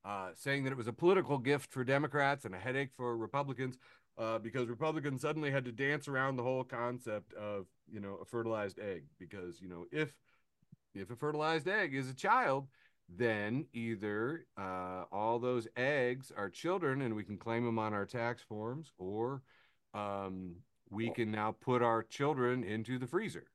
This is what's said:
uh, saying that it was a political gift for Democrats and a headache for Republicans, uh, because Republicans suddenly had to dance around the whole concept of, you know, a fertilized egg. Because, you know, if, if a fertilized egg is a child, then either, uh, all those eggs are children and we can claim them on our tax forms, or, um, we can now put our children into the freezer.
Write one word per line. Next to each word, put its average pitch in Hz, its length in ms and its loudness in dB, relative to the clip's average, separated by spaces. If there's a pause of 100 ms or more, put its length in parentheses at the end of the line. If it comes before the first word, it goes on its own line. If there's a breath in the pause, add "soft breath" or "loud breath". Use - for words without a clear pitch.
uh, 98 300 -4
saying 139 280 0
that 131 80 0
it 135 60 -2
was 117 100 -2
a 120 60 -2
political 160 460 6
gift 135 340 2
for 131 100 -2
Democrats 139 640 4
and 95 100 -6
a 90 40 -8
headache 131 380 -2
for 120 200 0
Republicans, 131 600 -2 (400 loud breath)
uh, 113 220 0
because 113 300 -2
Republicans 143 520 -2
suddenly 147 300 0
had 135 140 2
to 123 80 -6
dance 139 340 0
around 135 300 2
the 123 60 0
whole 127 200 2
concept 120 720 -4
of, 104 320 -4 (240)
you 110 80 -8
know, 98 240 -6
a - 20 -10
fertilized 110 540 -2
egg. 95 240 -4 (160)
Because, 90 420 -10
you 92 80 -12
know, 85 220 -8
if, 151 240 -2 (800 soft breath)
if 98 160 -10
a 120 60 -8
fertilized 151 500 0
egg 185 280 2
is 135 140 -2
a 131 60 -8
child, 180 540 4 (400 soft breath)
then 110 640 2
either, 113 760 -2 (100)
uh, 92 540 -4
all 110 300 2
those 123 260 2 (100)
eggs 127 580 2
are 101 140 -2
children 156 540 0
and 113 140 0
we 104 80 -4
can 98 120 -6
claim 117 280 0
them 113 140 2
on 107 140 2
our 101 140 0
tax 117 340 -2
forms, 120 580 -8
or, 113 440 -2 (520 soft breath)
um, 95 680 -4 (280)
we 113 200 0
can 113 220 0
now 107 180 2
put 123 320 2
our 113 220 6
children 127 580 2
into 110 360 -2
the 123 100 -4
freezer. 170 460 -2